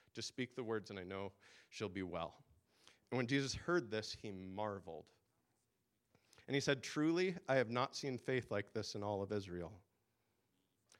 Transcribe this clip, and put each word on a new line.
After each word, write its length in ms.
Just 140
speak 280
the 80
words, 280
and 80
I 40
know 280
she'll 200
be 140
well." 320
And 80
when 80
Jesus 300
heard 340
this, 320
he 80
marveled. 760
And 80
he 80
said, 220
"Truly, 520
I 80
have 160
not 240
seen 240
faith 320
like 220
this 200
in 80
all 220
of 80
Israel." 420